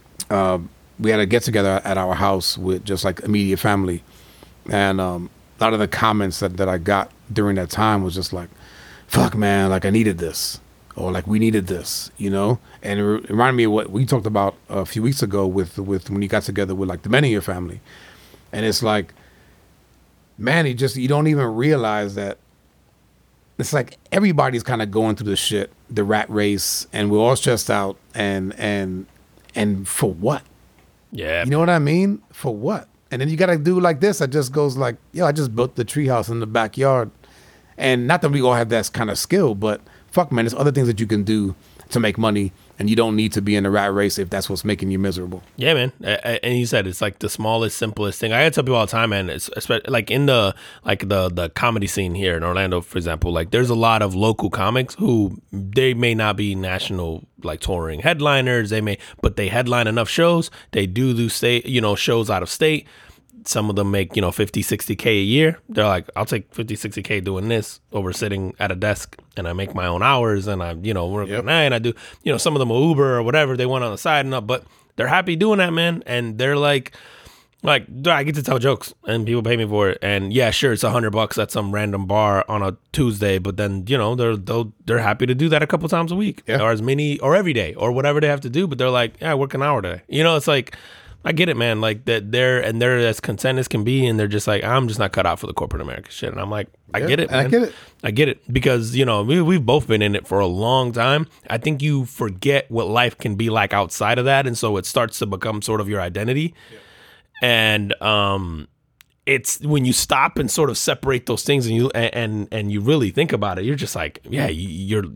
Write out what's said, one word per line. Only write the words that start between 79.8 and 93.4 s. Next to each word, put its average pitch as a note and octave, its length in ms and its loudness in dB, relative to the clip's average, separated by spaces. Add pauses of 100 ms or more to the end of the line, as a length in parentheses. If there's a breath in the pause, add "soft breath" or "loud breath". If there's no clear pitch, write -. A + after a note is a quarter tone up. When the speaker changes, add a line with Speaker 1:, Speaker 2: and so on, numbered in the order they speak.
Speaker 2:
it." F#2 140 -2
And G2 320 -2
yeah, B2 160 4
sure, B2+ 240 2
it's G#2+ 100 -2
a A2+ 60 2
hundred A2+ 220 0
bucks G#2+ 260 -2
at C3 120 -2
some G2+ 220 -4
random G2+ 320 -2
bar G2+ 420 4
on G#2 160 -2
a F#2+ 140 -2 (160)
Tuesday, G#2 460 2
but F#2 180 -4
then, G2 320 -2
you C3+ 80 2
know, A2+ 180 0
they're, A#2 220 0
they'll, G#2+ 340 -4 (140)
they're A#2 140 0
happy A2 260 0
to B2+ 100 2
do D3 140 2
that D3+ 140 4
a D#3 40 -2
couple E3 220 -2
times E3 240 0
a - 40 -4
week, G3+ 300 -4
Speaker 1:
Yeah. A#2 140 0
Speaker 2:
or A2 120 2
as G#2+ 100 -2
many, C#3+ 380 0
or C#3 140 2
every F#3 200 2
day, F#2+ 180 -2
or - 180 0
whatever C#3 300 2
they D3+ 80 4
have C#3+ 140 0
to C3+ 80 -8
do. E3 160 0
But C#3+ 100 -4
they're B2+ 140 2
like, A#2+ 280 0
"Yeah, D#3 120 -4
I D#3 40 2
work C3+ 200 -2
an - 80 -2
hour C#3+ 180 0
today." F2 280 -8
You C#3+ 160 0
know, E3 120 4
it's C#3+ 100 -2
like, C#3+ 300 0 (460 loud breath)
I - 100 -4
get E3+ 180 2
it, C#3+ 80 0
man. A#2 240 0
Like, A2 240 -2
that A2 260 -2
they're, B2+ 280 4
and A2+ 200 -2
they're B2 200 4
as A2+ 200 2
content C3 380 -2